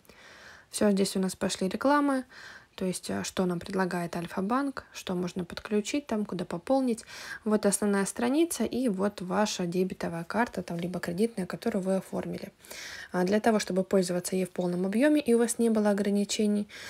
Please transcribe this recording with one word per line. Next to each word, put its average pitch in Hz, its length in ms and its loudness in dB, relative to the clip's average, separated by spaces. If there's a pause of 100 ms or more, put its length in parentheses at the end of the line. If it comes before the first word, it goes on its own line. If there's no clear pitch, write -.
(720)
Все, 208 220 4
здесь 196 240 2
у 196 40 0
нас 190 140 -2
пошли 190 340 -2
рекламы, 269 560 2 (520)
то 190 100 -4
есть, - 240 -4
а, 190 140 -4
что - 200 -2
нам 180 140 0
предлагает 180 580 -2
Альфа-банк, 220 680 -2 (100)
что - 200 -6
можно 180 300 -4
подключить, 208 600 -2
там, 214 180 -2
куда 180 200 -4
пополнить. 247 600 0 (400)
Вот 214 220 2
основная 202 400 2
страница 262 580 0
и 254 240 0
вот 202 320 -2
ваша 185 460 0
дебетовая 175 580 -2
карта, 208 380 -2
там, 175 160 -6
либо 175 200 -4
кредитная, 185 480 -2
которую 190 360 -4
вы 190 140 0
оформили. 180 560 -6 (600)
А 185 120 2
для 202 160 4
того, 220 180 4
чтобы 185 240 0
пользоваться 180 540 0
ей 185 100 0
в - 40 -6
полном 180 360 0
объеме 277 340 4
и 233 140 4
у 233 40 6
вас 233 200 2
не 233 100 4
было 214 220 4
ограничений, 208 800 2 (220)